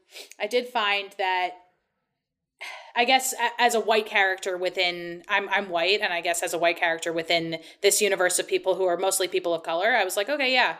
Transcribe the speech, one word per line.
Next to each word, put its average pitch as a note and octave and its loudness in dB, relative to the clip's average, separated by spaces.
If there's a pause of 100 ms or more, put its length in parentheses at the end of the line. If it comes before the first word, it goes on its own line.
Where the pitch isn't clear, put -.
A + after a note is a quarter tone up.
(400)
I G#3 -4
did B3 0
find G3+ -2
that, F#3 0 (1400)
I A#3+ 4
guess C4 2
a-, A3+ -2
as A#3 4
a A3+ 4
white A3 2
character F#3+ 0
within, F3 -4
I'm, G3+ 0
I'm G3 -2
white, F3+ 0
and G3 0
I E3+ -2
guess E3+ -2
as F3+ -4
a F3 -2
white E3+ 2
character E3 0
within E3 -2 (220)
this G3 4
universe F#3 2
of F#3 -2
people F#3 0
who F#3 0
are F3 2
mostly F#3+ 0
people F3+ -2
of D#3+ -4
color, F3+ 0
I G#3+ 2
was F#3 -4
like, G3+ 0
"Okay, C#4 0
yeah, G#3+ 2